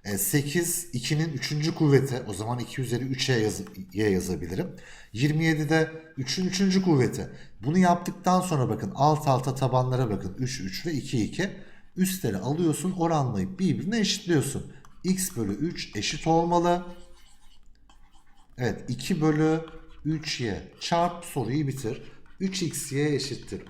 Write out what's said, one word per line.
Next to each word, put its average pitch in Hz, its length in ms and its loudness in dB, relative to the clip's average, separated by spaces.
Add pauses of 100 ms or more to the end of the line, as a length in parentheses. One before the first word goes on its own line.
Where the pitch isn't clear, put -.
E, 202 140 -4
sekiz, 160 760 0
ikinin 151 400 -2
üçüncü 151 420 -2
kuvveti. 135 520 4
O 107 60 -6
zaman 113 260 -4
iki - 220 -6
üzeri 117 220 -2
üçe 135 300 0
yaz-, 104 300 2 (300)
y 107 160 2
yazabilirim. 90 580 0 (460)
Yirmi 151 300 2
yedi 156 260 2
de 160 220 4 (260)
üçün 160 280 -2
üçüncü 190 360 2
kuvveti. 135 480 2 (340)
Bunu 151 140 2
yaptıktan 180 640 4
sonra 135 280 2
bakın 104 260 -4
alt 147 320 4
alta 131 280 2
tabanlara 127 540 2
bakın. 95 280 -4
Üç, 127 220 -4
üç - 260 -8
ve 165 80 -2
iki, 120 300 0
iki. 180 260 -2 (460)
Üstleri 131 420 0
alıyorsun, 156 540 0
oranlayıp 170 680 0
birbirine 190 400 0
eşitliyorsun. 170 720 0 (320)
X 185 340 -2
bölü 104 140 -2
üç 151 440 -4
eşit 127 320 -4
olmalı. 175 580 4 (1700)
Evet, 117 300 -2
iki 147 340 -2
bölü 156 400 4 (440)
üç 151 360 -4
y 95 200 -2 (180)
çarp, 175 460 0
soruyu 135 420 -2
bitir. 120 340 -6 (380)
Üç 190 220 -4
x - 300 -4
y 147 240 0
eşittir 113 540 -6